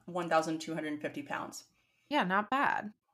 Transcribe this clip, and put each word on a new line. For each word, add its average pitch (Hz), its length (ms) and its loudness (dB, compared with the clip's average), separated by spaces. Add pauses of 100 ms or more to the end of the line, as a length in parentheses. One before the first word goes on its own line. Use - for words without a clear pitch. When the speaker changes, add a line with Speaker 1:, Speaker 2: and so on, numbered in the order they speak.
Speaker 1:
one 175 240 -4
thousand 160 320 4
two 160 140 -6
hundred 151 260 -4
fifty - 220 -6
pounds. - 420 -6 (460)
Speaker 2:
Yeah, 269 140 4
not 190 260 2
bad. 254 420 2 (220)